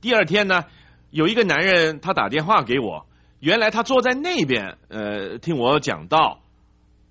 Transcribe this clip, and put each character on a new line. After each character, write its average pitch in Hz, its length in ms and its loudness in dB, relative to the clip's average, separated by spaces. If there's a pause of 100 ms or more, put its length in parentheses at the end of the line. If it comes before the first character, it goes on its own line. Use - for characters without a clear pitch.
第 233 120 0
二 214 100 4
天 196 240 0
呢， 180 160 2 (460)
有 156 180 0
一 220 60 -2
个 226 100 2
男 156 220 0
人 160 340 2
他 185 140 -4
打 107 160 0
电 151 160 -2
话 196 160 2
给 123 180 0
我， 87 260 -8 (340)
原 190 200 2
来 220 100 2
他 220 120 -2
坐 262 180 2
在 254 140 0
那 294 320 -2
边， 110 320 -4 (100)
呃， 104 480 -8
听 156 220 -6
我 131 220 2
讲 87 280 -6
道。 147 320 0 (720)